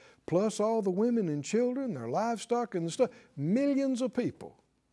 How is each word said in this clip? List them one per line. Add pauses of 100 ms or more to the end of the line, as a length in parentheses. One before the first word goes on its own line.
(260)
plus
all
the
women
and
children,
their
livestock
and
stuff, (280)
millions
of
people (340)